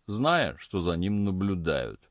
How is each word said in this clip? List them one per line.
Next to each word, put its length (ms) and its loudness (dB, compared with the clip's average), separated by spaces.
зная, 520 0
что 220 -4
за 140 2
ним 280 0
наблюдают. 800 0